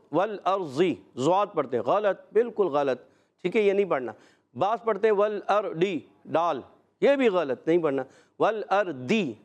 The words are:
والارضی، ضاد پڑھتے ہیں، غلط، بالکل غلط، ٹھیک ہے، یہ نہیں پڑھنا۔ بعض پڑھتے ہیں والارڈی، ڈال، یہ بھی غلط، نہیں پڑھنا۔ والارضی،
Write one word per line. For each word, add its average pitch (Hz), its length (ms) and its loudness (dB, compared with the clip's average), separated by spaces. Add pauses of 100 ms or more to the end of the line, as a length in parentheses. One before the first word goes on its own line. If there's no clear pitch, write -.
(120)
والارضی، 180 840 -2 (220)
ضاد 175 380 2
پڑھتے 127 220 -2
ہیں، 110 80 -2
غلط، 190 480 -2
بالکل 214 340 0
غلط، 139 340 0 (420)
ٹھیک 180 140 -4
ہے، 220 40 4
یہ 196 120 2
نہیں 202 120 2
پڑھنا۔ 135 280 -4 (420)
بعض 196 300 0
پڑھتے 214 240 0
ہیں 220 60 4
والارڈی، 196 840 0 (240)
ڈال، 156 360 0 (400)
یہ 269 160 4
بھی 262 120 2
غلط، 160 400 0
نہیں 170 100 4
پڑھنا۔ 143 240 0 (380)
والارضی، 185 920 0 (120)